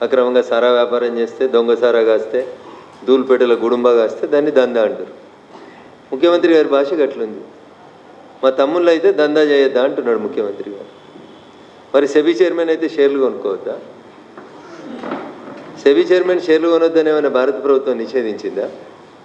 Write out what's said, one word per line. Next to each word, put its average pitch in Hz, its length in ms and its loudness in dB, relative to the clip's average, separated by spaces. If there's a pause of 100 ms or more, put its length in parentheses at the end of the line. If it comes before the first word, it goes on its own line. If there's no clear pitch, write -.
అక్రమంగా 123 400 2
సారా 120 300 2
వ్యాపారం 120 460 0
చేస్తే, 117 280 -2
దొంగ 117 280 2
సారా 117 280 2
కాస్తే, 113 460 0 (580)
ధూళిపేటలో 123 480 2
గుడుంబా 120 380 0
కాస్తే 113 340 0
దాన్ని 147 240 0
దందా 120 320 0
అంటారు. - 420 -6 (880)
ముఖ్యమంత్రి 170 420 2
గారి 156 140 4
భాష 139 260 0
గట్లుంది. 117 440 -4 (1040)
మా 131 60 6
తమ్ముళ్ళు 160 400 0
అయితే 165 220 2
దందా 151 300 2
చేయొద్దా 135 400 2
అంటున్నాడు 131 360 -2
ముఖ్యమంత్రి 101 520 -6
గారు. 98 140 -14 (1080)
మరి 139 140 2
సెబీ 151 220 2
చైర్మన్ 170 380 0
అయితే 160 200 -2
షేర్లు 139 300 0
కొనుక్కోవద్దా? 104 600 -4 (2000)
సెబీ 143 180 4
చైర్మన్ 180 400 0
షేర్లు 160 280 0
కొనొద్దని 160 420 2
ఏమైనా 151 180 0
భారత 131 360 -2
ప్రభుత్వం 135 340 0
నిషేధించిందా? 110 720 -6 (540)